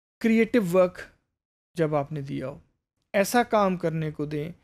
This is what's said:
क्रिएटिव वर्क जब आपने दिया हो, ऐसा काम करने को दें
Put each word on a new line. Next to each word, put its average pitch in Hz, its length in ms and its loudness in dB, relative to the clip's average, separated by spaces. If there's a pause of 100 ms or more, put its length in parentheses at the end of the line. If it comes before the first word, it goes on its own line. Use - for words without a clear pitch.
(200)
क्रिएटिव 226 440 4
वर्क 180 480 0 (640)
जब 156 180 0
आपने 147 280 -4
दिया 139 240 -8
हो, 147 160 -12 (520)
ऐसा 208 280 2
काम 202 340 2
करने 160 340 -4
को 151 160 -6
दें 151 260 -8 (100)